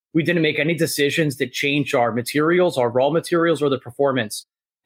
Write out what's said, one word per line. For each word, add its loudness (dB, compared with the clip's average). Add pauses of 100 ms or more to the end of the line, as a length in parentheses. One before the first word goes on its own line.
(140)
We 2
didn't 0
make 0
any 0
decisions 0
that -4
changed -2
our 2
materials, 0
our 2
raw 2
materials, 0
or 0
the 0
performance. -2 (400)